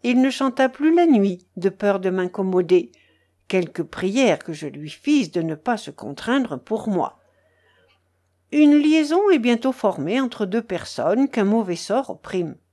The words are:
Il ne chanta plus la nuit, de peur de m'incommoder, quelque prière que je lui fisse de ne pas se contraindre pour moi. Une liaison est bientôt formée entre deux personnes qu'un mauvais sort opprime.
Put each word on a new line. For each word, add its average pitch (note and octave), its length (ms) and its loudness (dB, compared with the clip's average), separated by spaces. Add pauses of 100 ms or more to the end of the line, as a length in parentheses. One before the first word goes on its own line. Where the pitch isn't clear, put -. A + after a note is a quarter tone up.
Il B3 180 2
ne C4+ 80 4
chanta C4 400 0
plus D4+ 240 2
la F4 140 6
nuit, G3 480 2
de F#3+ 140 -2
peur G3 300 0
de F#3 120 -2
m'incommoder, F#3 800 0 (560)
quelque F3+ 340 -4
prière G3 560 0
que - 160 -12
je D3 140 -12
lui D3 240 -14
fisse C#4 400 0
de E3+ 100 -2
ne D#3+ 140 -4
pas A3+ 220 -4
se - 120 -14
contraindre D#3 680 -4
pour G#3+ 280 -8
moi. F3+ 300 -4 (1300)
Une D4 260 6
liaison D#4 540 2
est D4+ 80 4
bientôt A#3+ 320 0
formée G3 500 -2
entre A#3 240 -4
deux G3 160 -4
personnes G#3 680 -2
qu'un G#3 160 0
mauvais G3+ 300 0
sort A3+ 360 -4
opprime. F3 460 -8 (160)